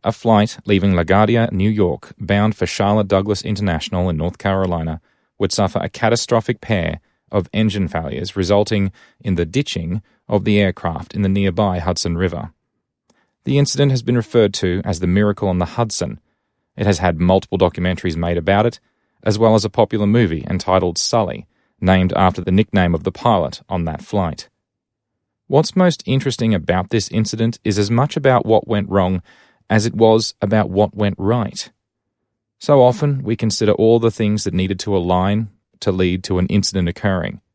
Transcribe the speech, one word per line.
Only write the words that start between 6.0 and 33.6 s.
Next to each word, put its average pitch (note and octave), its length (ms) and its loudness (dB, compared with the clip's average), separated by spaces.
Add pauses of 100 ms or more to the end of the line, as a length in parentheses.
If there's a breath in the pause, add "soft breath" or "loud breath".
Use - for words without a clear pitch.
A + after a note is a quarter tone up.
pair D#2+ 400 -4 (320)
of G2 220 -2
engine G2+ 340 0
failures, D#2+ 480 -6
resulting G2+ 560 0 (280 soft breath)
in G2 160 -2
the E2+ 100 0
ditching E2+ 560 -4 (260)
of G2 160 0
the G#2 160 2
aircraft F2+ 540 -4
in G#2 80 -4
the G2 80 2
nearby G2 480 0
Hudson E2+ 400 -2
River. E2+ 340 -4 (920)
The C3+ 160 0
incident C#3 320 2
has B2+ 100 0
been B2+ 140 0
referred A2+ 400 2
to F#2 280 -2
as F2 180 -4
the F#2 60 0
Miracle G2+ 400 2
on F2+ 120 0
the F2+ 60 0
Hudson. - 540 -4 (560)
It - 120 -2
has G2 100 2
had F2 220 0
multiple F2+ 400 2
documentaries F2+ 560 -2
made E2+ 220 -2
about G2 280 2
it, A#2+ 140 -2 (420)
as G#2 160 0
well A2 160 4
as G#2+ 100 2
a A2 60 -4
popular G#2 380 0
movie G2+ 420 2
entitled F2+ 480 0
Sully, - 480 -2 (340)
named F#2 340 2
after F#2 280 0
the F2+ 100 -4
nickname F#2 440 2
of D#2+ 80 -6
the F#2+ 80 -2
pilot F2+ 580 -2
on F2+ 160 -4
that D#2 160 -8
flight. F2+ 480 -4 (960)
What's D3+ 300 2
most F#3 320 2
interesting B2 480 0
about F2+ 340 -2
this A2 200 0
incident A2 540 -2
is G2 140 -2
as G#2 140 0
much B2+ 260 0
about C3+ 300 2
what A2 200 2
went G#2 220 -2
wrong F#2 320 0 (480 soft breath)
as A2 160 2
it A#2 100 -4
was A2 460 4
about G#2 280 0
what G2+ 240 0
went G2+ 240 -2
right. G#2+ 540 -4 (880)
So C#3+ 220 4
often, C3 420 2
we A2 140 -2
consider G#2+ 340 0